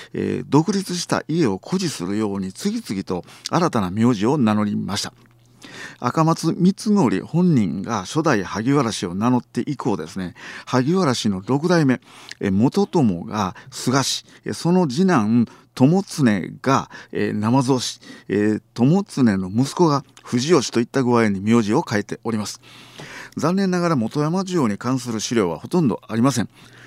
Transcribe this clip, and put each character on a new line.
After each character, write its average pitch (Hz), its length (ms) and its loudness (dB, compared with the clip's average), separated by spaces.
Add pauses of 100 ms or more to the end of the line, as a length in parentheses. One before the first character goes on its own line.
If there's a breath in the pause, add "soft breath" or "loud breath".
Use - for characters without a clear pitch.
(120 loud breath)
え、 98 340 -4
独 151 260 2
立 190 240 -4
し 170 100 -6
た - 200 -2
家 156 200 0
を 98 60 0
誇 180 360 -4
示 - 80 -6
す 87 80 -6
る 101 140 -2
よ 104 160 -2
う 98 60 -4
に 95 120 -6
次 226 320 -6
々 190 180 -6
と 180 220 -6 (240 loud breath)
新 165 220 2
た 120 100 0
な 90 100 -2
名 113 220 4
字 101 140 0
を 143 100 2
名 107 180 4
乗 107 100 0
り 104 120 -2
ま 101 220 -6
し - 40 -4
た。 - 120 -10 (840 loud breath)
赤 123 260 0
松 160 300 0
光 185 200 2
則 160 500 0
本 175 300 2
人 95 280 0
が 104 200 -4
初 151 200 -2
代 120 220 0
萩 113 280 -2
原 123 200 0
氏 98 140 -6
を 87 80 -6
名 110 160 0
乗 123 80 4
っ 117 40 -4
て - 240 -6
以 143 100 -6
降 104 200 -2
で 78 100 -8
す 92 120 -12
ね、 90 160 -8 (320 loud breath)
萩 131 280 2
原 165 200 2
氏 - 140 -2
の 92 160 -2
六 143 240 0
代 170 160 4
目、 127 160 2 (400 loud breath)
え、 98 100 0
元 135 360 2
友 98 380 0
が 104 320 -4 (140 loud breath)
菅 135 320 0
氏、 - 220 -6 (200 loud breath)
え、 - 80 -6
そ 165 200 -2
の 180 140 4
次 147 200 0
男 117 400 2 (280 loud breath)
友 165 320 4
常 - 180 -2 (380)
が、 127 280 2 (220 loud breath)
え、 104 200 -2
生 117 320 2
蔵 127 160 2
氏、 - 200 -8 (280 loud breath)
え、 104 320 2 (140)
友 160 320 4
常 - 180 -2
の 95 260 2
息 127 240 -2
子 175 140 4
が 143 160 0 (180)
藤 135 320 0
吉 135 160 2
と 117 100 0
い 120 40 2
っ - 20 -6
た 135 160 -2
具 120 160 2
合 113 100 4
に 95 120 -2
名 113 220 4
字 104 120 -2
を 165 80 2
変 104 180 -4
え - 20 -2
て - 220 -12
お 113 60 -4
り 110 80 -4
ま 104 80 -6
す。 - 140 -12 (760 loud breath)
残 160 200 0
念 196 140 0
な 180 100 0
が 170 100 2
ら 160 60 2
本 113 240 -2
山 180 260 -2
城 170 220 0
に 98 100 -2
関 127 220 -2
す 120 100 -8
る 113 80 -4
資 117 160 -4
料 95 160 2
は 78 80 -6
ほ - 100 -12
と 175 140 2
ん 131 60 4
ど 90 180 -2
あ 107 80 -8
り 113 80 0
ま 139 80 4
せ 120 120 0
ん。 - 60 -6 (380 loud breath)